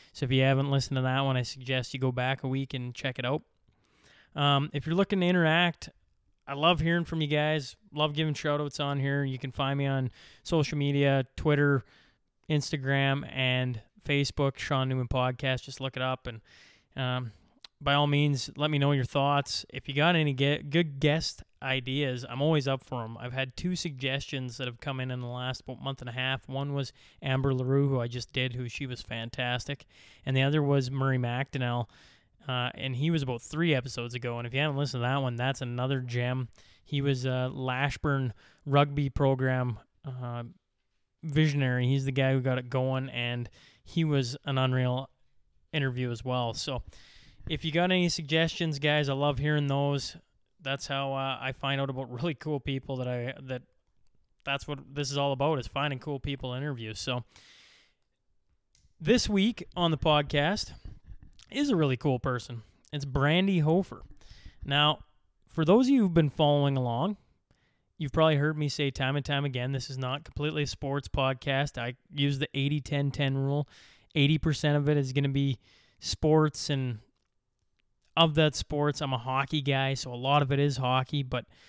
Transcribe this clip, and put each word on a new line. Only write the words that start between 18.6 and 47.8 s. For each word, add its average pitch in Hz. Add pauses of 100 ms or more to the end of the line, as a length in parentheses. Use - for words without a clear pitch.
me 147
know 139
your 135
thoughts. 143
If -
you 143
got 156
any 151
ge-, 139
good 151
guest 151 (200)
ideas, 131
I'm 123
always 151
up 135
for 120
'em. 113
I've 123
had 131
two 180
suggestions 135
that 131
have 117
come 135
in 127
in 127
the 123
last 123
about -
month 135
and 123
a 117
half. 131
One 139
was 139 (260)
Amber 135
LaRue, 135
who 131
I 120
just 120
did, 127
who 123
she -
was 123
fantastic. 123 (400)
And 135
the 131
other 147
was 139
Murray 135
McDonnell, 120 (580)
uh, 123
and 131
he 147
was 165
about 127
three 160
episodes 123
ago. 120
And 117
if 117
you 135
haven't 143
listened 131
to 120
that 139
one, 127
that's 127
another 127
gem. 123 (340)
He 143
was 135
a 127
Lashburn 131 (320)
rugby 143
program, 131 (220)
uh, 123 (800)
visionary. 143
He's 135
the 139
guy 135
who 135
got 127
it 127
going, 131
and 120 (340)
he -
was 139 (120)
an 135
unreal 127 (640)
interview 127
as 117
well. 123
So 123 (640)
if 156
you 160
got 175